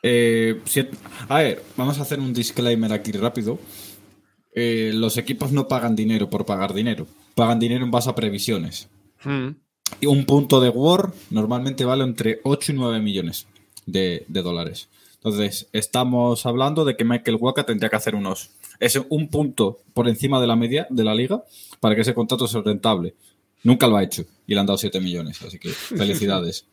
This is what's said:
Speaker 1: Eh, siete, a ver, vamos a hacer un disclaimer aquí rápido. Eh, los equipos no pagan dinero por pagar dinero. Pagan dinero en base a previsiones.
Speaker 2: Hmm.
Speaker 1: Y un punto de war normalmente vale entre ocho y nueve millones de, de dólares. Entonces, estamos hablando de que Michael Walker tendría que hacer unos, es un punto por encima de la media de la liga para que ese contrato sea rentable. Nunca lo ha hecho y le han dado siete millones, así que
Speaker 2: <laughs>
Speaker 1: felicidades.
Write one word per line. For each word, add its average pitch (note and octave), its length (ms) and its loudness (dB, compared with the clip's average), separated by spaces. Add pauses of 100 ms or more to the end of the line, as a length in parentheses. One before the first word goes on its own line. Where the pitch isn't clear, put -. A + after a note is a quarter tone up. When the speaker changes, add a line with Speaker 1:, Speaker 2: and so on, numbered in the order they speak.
Speaker 1:
Eh, A2+ 640 4
siete, - 320 -2 (320)
a C#3 80 4
ver, C#3+ 260 2 (140)
vamos C#3 220 -2
a - 20 -6
hacer C#3 180 -4
un C3 140 -2
disclaimer A#2 580 0
aquí G#2+ 200 -4
rápido. A2 480 -2 (960)
Eh, A2+ 380 0
los A2 240 0
equipos B2 340 -4
no C#3 160 2
pagan A#2 280 0
dinero G#2+ 340 0
por G2+ 160 -2
pagar G2 280 -2
dinero. G#2 340 -2 (280)
Pagan A#2 240 4
dinero A#2+ 260 0
en A#2+ 60 -2
base A#2+ 180 0
a A#2+ 60 -4
previsiones. G2+ 760 -4 (340)
Speaker 2:
Hmm. C#3 260 -4 (520)
Speaker 1:
Y C#3+ 60 2
un C#3 180 6
punto C#3 340 6
de B2 100 6
war E3+ 420 2 (180)
normalmente B2 560 -2
vale C3 180 2
entre A2+ 400 -2
ocho C#3+ 280 0
y C#3+ 40 0
nueve A#2 240 0
millones F#2+ 480 -4 (380)
de, F2+ 420 -2
de F#2 140 -2
dólares. E2+ 480 -6 (280)
Entonces, G#2 560 -2
estamos B2 760 0
hablando C#3 380 2
de C3 120 0
que A#2 80 0
Michael A#2+ 340 0
Walker C3 240 0
tendría A2 260 0
que A2 60 0
hacer G#2+ 200 0
unos, F#2+ 340 -6 (300)
es B2 200 2 (100)
un D#3 200 -2
punto B2 480 0 (160)
por B2 160 2
encima C3 320 0
de A#2+ 60 2
la A2+ 80 2
media A#2+ 340 0
de A#2 140 0
la A2 100 2
liga G3 300 -2 (360)
para A2 160 4
que A2+ 60 0
ese B2 140 2
contrato A#2 320 0
sea A2 140 -2
rentable. G2+ 520 0 (500)
Nunca B2 240 6
lo G#2+ 80 4
ha G2 80 4
hecho F2 220 -6 (200)
y G#2 80 -2
le G2+ 60 2
han G2+ 60 2
dado G2 120 0
siete F#2+ 220 -4
millones, F2 420 -6
así E2+ 160 -16
que F2 120 -12
Speaker 2:
<laughs> - 280 -8
Speaker 1:
felicidades. G2 760 -2